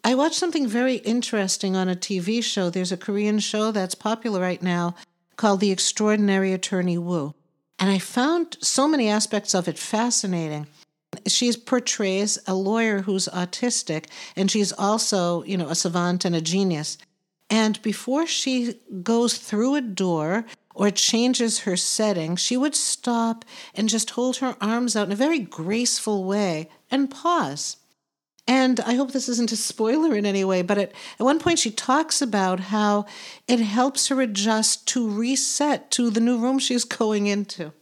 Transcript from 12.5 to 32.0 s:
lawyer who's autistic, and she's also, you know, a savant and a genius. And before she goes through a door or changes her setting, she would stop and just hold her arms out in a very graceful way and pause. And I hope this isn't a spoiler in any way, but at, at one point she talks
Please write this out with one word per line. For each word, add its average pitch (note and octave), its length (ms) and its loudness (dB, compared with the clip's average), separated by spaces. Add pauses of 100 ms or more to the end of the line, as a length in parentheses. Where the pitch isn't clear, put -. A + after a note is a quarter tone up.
lawyer G3+ 480 0
who's F#3+ 280 -2
autistic, F3+ 760 -4 (300)
and G3 160 2
she's G#3 220 0
also, G3 680 0
you F#3+ 140 -4
know, D#3+ 120 -2
a E3 60 -2
savant F3 480 0
and F3 120 2
a D#3+ 60 0
genius. E3 560 0 (520)
And G#3+ 320 2
before C4 460 -2
she B3+ 480 -2 (260)
goes A#3 360 2
through A#3+ 380 0
a D4 60 0
door F#3 640 0 (300)
or G3+ 160 4
changes A#3 680 2
her F#3 160 0
setting, F3+ 640 0
she - 180 -2
would C#4+ 200 0
stop A3+ 680 -2 (320)
and A3 140 0
just A3 220 -2
hold B3 260 -2
her B3+ 240 -4
arms A3+ 340 0
out G#3 120 0
in F3+ 40 -4
a G3 60 -2
very D4 220 2
graceful G#3 840 -2
way F#3 460 -2 (200)
and C4+ 220 0
pause. A3+ 640 -2 (720)
And B3+ 320 4
I A3+ 160 0
hope C4 160 0
this C4 180 -2
isn't A#3 220 0
a A3+ 60 -2
spoiler C4 580 0
in G#3 100 0
any G3 180 2
way, F#3+ 180 2
but G3+ 160 0
at, G3 140 -2 (280)
at G#3 40 0
one C#4+ 160 4
point E4+ 200 2
she A#3 100 0
talks D4 520 0